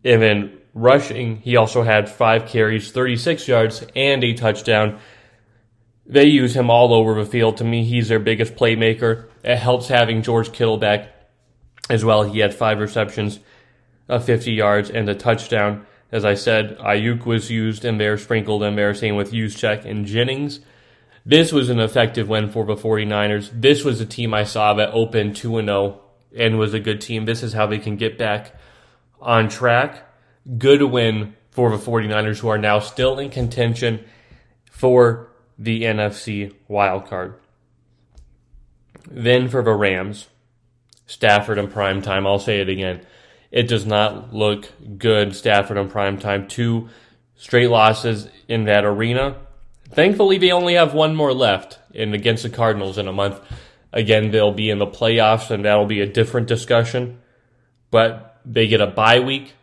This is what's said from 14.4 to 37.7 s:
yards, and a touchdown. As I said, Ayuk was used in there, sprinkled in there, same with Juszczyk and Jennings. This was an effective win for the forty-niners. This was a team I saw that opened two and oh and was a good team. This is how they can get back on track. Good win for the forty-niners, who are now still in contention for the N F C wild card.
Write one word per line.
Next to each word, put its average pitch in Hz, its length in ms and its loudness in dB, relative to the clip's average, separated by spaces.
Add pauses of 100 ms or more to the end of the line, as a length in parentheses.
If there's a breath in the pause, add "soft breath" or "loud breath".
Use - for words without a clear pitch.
yards, 104 380 0
and 110 180 -4
a 101 80 -2
touchdown. 104 680 -2 (260 soft breath)
As 110 140 -4
I 104 100 2
said, 107 420 -2
Ayuk 110 480 -2
was 113 240 -2
used 110 360 -4
in 113 120 -2
there, 107 220 0
sprinkled 107 420 -2
in 104 140 -2
there, 104 180 0
same 104 220 -4
with 101 160 -4
Juszczyk 110 540 -4
and 107 200 -8
Jennings. 135 540 -4 (680 soft breath)
This 160 280 4
was 135 160 0
an 120 100 0
effective 113 480 0
win 107 220 -2
for 110 160 -4
the 104 100 -2
forty-niners. 104 800 -2
This 139 320 2
was 123 160 -2
a 113 40 -4
team 113 280 -6
I 107 100 0
saw 104 300 0
that 104 180 0
opened 110 460 -2
two 113 200 -4
and 104 120 -2
oh 101 320 -2 (340)
and 113 240 0
was 107 140 0
a 110 80 -4
good 107 180 -4
team. 110 240 -8
This 113 180 -4
is 113 120 -8
how 107 120 0
they 104 140 -4
can 104 160 -6
get 110 220 -6
back 107 360 -6 (680 soft breath)
on 117 260 2
track. 123 580 -2 (520 soft breath)
Good 139 260 4
win 113 500 0 (160)
for 120 220 0
the 107 60 -2
forty-niners, 107 640 -2
who 117 80 -2
are 107 80 0
now 104 220 2
still 131 400 -2
in 139 100 -8
contention 117 760 -4 (640 soft breath)
for 120 640 2 (260)
the 113 280 -4
N 107 160 0
F 104 140 -2
C 101 360 -8 (160)
wild 98 400 -2
card. 95 320 -10 (1700)